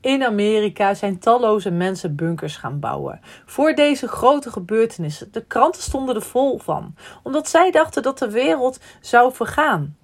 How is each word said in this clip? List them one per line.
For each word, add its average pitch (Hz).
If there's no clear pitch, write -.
In 269
Amerika 208
zijn 196
talloze 214
mensen 180
bunkers 160
gaan 139
bouwen 71
voor 302
deze 294
grote 269
gebeurtenissen. 190
De 226
kranten -
stonden 262
er 208
vol 254
van, -
omdat 302
zij 349
dachten 302
dat 269
de 220
wereld 254
zou 247
vergaan. 196